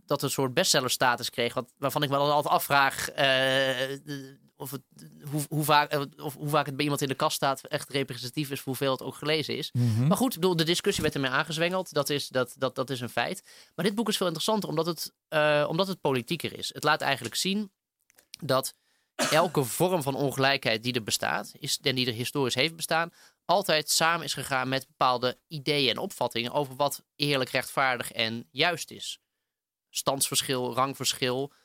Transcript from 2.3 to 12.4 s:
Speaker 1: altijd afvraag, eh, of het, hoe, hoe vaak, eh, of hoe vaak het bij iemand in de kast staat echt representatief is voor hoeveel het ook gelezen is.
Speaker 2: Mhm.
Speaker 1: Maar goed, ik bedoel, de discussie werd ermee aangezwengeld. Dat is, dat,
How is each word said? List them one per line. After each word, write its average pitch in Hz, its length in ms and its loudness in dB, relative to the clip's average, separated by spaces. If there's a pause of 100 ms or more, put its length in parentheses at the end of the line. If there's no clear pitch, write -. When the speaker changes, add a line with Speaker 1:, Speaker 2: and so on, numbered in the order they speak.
Speaker 1:
altijd 151 240 2
afvraag, 143 560 2
eh, 131 880 2 (580)
of 139 140 -12
het, 135 120 -8 (480)
hoe, 147 180 -2
hoe 151 160 0
vaak, 147 260 6
eh, 147 100 0 (160)
of 147 180 -8
hoe 147 140 -6
vaak 147 180 2
het 143 80 -8
bij 139 100 -2
iemand 143 180 0
in 139 60 0
de 135 60 0
kast 151 220 0
staat 139 300 -2
echt - 240 -6
representatief 135 600 -4
is 139 100 -6
voor - 60 -10
hoeveel 135 260 0
het 127 100 -4
ook 131 120 -8
gelezen 147 420 -2
is. 143 160 -8
Speaker 2:
Mhm. 120 340 4
Speaker 1:
Maar 175 100 4
goed, 254 180 0
ik 165 60 -8
bedoel, 180 160 4
de 160 80 2
discussie 175 380 0
werd 151 120 0
ermee 135 160 -2
aangezwengeld. 165 640 -2
Dat 143 180 0
is, 143 180 -2
dat, 127 300 -2